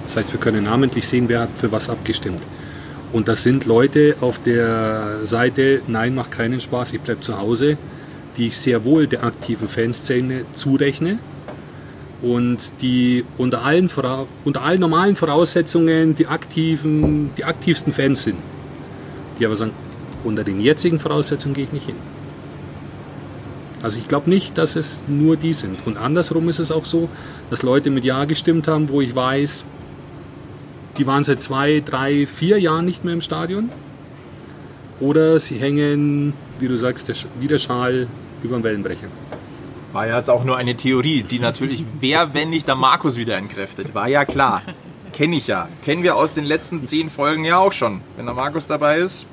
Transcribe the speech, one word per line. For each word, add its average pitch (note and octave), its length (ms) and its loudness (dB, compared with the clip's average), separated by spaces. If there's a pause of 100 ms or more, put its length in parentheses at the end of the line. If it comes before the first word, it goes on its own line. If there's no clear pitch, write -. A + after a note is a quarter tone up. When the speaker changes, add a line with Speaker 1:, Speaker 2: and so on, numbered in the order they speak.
Speaker 1:
Das - 140 -4
heißt, G#2+ 140 -2
wir A2+ 80 -4
können G#2+ 240 2
namentlich A#2+ 440 2
sehen, B2 200 2
wer A#2+ 140 2
hat A2+ 140 -2
für A2+ 160 0
was A2 180 -2
abgestimmt. G2+ 540 -4 (680)
Und A2+ 160 0
das A2 140 2
sind C3 240 4
Leute C#3 560 6
auf B2 180 0
der A2 840 0
Seite, B2 640 4
„Nein, A#2 260 0
macht B2+ 180 -4
keinen B2 300 -2
Spaß, B2 320 -4
ich - 80 -6
bleib A2+ 220 -4
zu G#2 160 -4
Hause“, A#2+ 380 2 (580)
die A#2+ 120 0
ich G#2+ 100 -2
sehr A#2 280 2
wohl D3 220 6
der A#2+ 160 -2
aktiven A2+ 440 -4
Fanszene B2 760 0 (120)
zurechne C#3+ 640 2 (1040)
und A#2+ 600 0
die B2 420 4 (140)
unter B2+ 260 0
allen E3+ 260 4
Vora-, C3 380 -2 (160)
unter C#3 180 0
allen F3 200 2
normalen F3+ 340 6
Voraussetzungen D#3+ 1000 4
die D#3+ 120 2
aktiven, D3+ 1080 0
die - 80 -6
aktivsten D#3+ 480 0
Fans C#3 300 2
sind. G2+ 140 -2 (1000)
Die A#2 60 4
aber A2 100 2
sagen, A2 160 -2 (540)
„Unter G#2+ 180 -2
den G2 160 -2
jetzigen D#3 400 4
Voraussetzungen D3 540 -2
gehe C#3 100 -2
ich B2+ 80 -6
nicht C#3+ 140 -6
hin.“ C#3+ 100 -8 (1900)
Also A2+ 160 -2
ich - 100 -10
glaub D3 180 2
nicht, F#3 300 2
dass D3+ 180 2
es - 320 -4
nur D3+ 300 4
die D#3+ 160 0
sind. F#2+ 320 -6
Und G#2+ 120 -4
andersrum D#3+ 520 2
ist D#3+ 100 -2
es D#3+ 120 -2
auch D#3+ 120 0
so, E3 240 0 (420)
dass A#2+ 140 -2
Leute C#3 260 4
mit C3+ 140 2
Ja C3 220 2
gestimmt D#3+ 420 2
haben, D3+ 220 2
wo C#3+ 100 2
ich B2 160 0
weiß, C3+ 480 0 (1300)
die C#3+ 80 2
waren C#3 180 2
seit C#3 180 2
zwei, D3 440 2
drei, C#3 400 2
vier F3 340 2
Jahren E3 260 2
nicht F3+ 200 -2
mehr F3 80 -2
im E3+ 80 -2
Stadion. F3+ 480 -4 (1300)
Oder D#3+ 380 6
sie C3+ 220 0
hängen, D3 760 2 (240)
wie C3 100 -2
du B2+ 80 0
sagst, B2 320 -2
der - 80 -4
Sch-, - 120 -10 (120)
wie C3+ 80 -2
der D3 120 4
Schal B2+ 480 0 (340)
überm A#2 220 -2
Wellenbrecher. G2+ 460 -4 (840)
Speaker 2:
War G2+ 140 -2
ja A#2 100 0
jetzt B2 140 2
auch A#2+ 120 4
nur B2+ 140 2
eine B2 180 0
Theorie, C3 460 2
die G#2 160 -4
natürlich, B2 540 -2
<laughs> D3 80 -10
wer, D3+ 340 2
wenn D3+ 160 -2
nicht E3 180 -2
der C#3 80 2
Markus C3 400 2
wieder A2 220 -2
entkräftet. G2 560 -8
War G#2 140 -2
ja C#3 180 4
klar. C3 380 0 (500)
Kenn D#3 200 0
ich C#3+ 120 -2
ja. F2+ 240 -2 (160)
Kennen E3 160 0
wir F3 140 4
aus D#3 180 2
den D3+ 120 -4
letzten D#3 380 -4
zehn D#3 260 -2
Folgen D#3 360 0
ja F3 140 4
auch F#3+ 140 4
schon. G#2+ 280 -2 (140)
Wenn A#2+ 100 -10
der A#2+ 80 -6
Markus D3 320 -4
dabei D3+ 320 2
ist. F3+ 360 -2